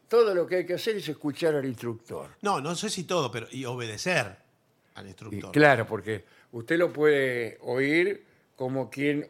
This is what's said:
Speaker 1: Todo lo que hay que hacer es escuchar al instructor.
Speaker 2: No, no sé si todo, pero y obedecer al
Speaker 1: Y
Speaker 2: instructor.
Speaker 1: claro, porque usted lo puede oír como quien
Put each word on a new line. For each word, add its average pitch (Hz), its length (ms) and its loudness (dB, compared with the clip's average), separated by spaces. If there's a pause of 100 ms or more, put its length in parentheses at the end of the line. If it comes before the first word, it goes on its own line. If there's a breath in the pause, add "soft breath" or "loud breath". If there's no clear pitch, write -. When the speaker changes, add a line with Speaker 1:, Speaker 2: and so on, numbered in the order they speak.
Speaker 1:
Todo 226 260 6
lo 170 120 2
que 180 100 0
hay 175 100 0
que 180 80 -2
hacer 208 220 -2
es 160 120 -6
escuchar 151 480 -2
al 135 100 0
instructor. 113 640 -8 (120)
Speaker 2:
No, 196 180 0
no 156 140 -4
sé 196 140 -4
si 185 160 -6
todo, 151 260 0
pero 117 200 -8
y 131 140 -8
obedecer 120 720 -2 (580)
al 101 100 -18
Speaker 1:
Y 98 40 -16
Speaker 2:
instructor. 98 440 -10
Speaker 1:
claro, 139 340 8
porque 107 380 -6 (280 soft breath)
usted 120 260 -2
lo 175 140 2
puede 135 680 2
oír 139 640 0 (320 soft breath)
como 131 340 -4
quien 143 400 -2